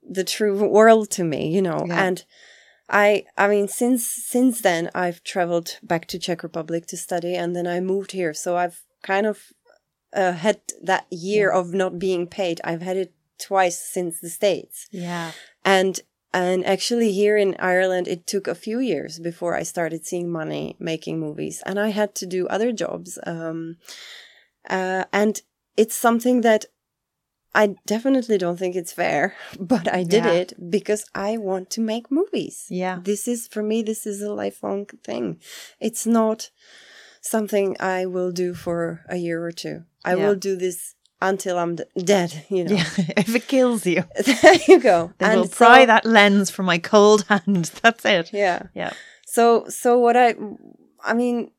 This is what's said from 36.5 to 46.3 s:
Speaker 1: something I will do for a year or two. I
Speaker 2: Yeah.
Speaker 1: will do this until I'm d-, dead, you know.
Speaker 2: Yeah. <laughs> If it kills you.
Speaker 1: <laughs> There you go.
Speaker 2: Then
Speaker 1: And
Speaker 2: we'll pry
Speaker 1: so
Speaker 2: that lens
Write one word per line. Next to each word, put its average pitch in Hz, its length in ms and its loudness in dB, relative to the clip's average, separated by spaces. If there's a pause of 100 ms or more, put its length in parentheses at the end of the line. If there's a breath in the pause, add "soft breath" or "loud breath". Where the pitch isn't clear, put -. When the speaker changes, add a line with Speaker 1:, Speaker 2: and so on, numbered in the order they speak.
Speaker 1:
something 202 580 -2
I 185 260 -2
will 180 260 -4
do 180 220 -4
for 170 560 -6
a - 80 -6
year 170 260 -4
or 170 80 -8
two. 160 320 -12 (220)
I 180 100 0
Speaker 2:
Yeah. 196 120 0
Speaker 1:
will 202 80 2
do 190 200 -4
this 180 380 -6 (280)
until 190 360 -2
I'm 170 180 -2
d-, - 80 -10 (140)
dead, 175 520 0
you 185 140 0
know. 185 120 0
Speaker 2:
Yeah. 170 100 0 (120)
<laughs> 175 200 -2
If 214 180 0
it 214 120 -2
kills 247 380 2
you. 175 180 0 (220)
Speaker 1:
<laughs> 262 160 2
There 370 260 10
you 359 120 12
go. 175 380 4
Speaker 2:
Then 208 140 2
Speaker 1:
And 220 100 4
Speaker 2:
we'll 208 80 -2
pry 247 320 8
Speaker 1:
so 262 60 10
Speaker 2:
that 220 180 4
lens 202 460 6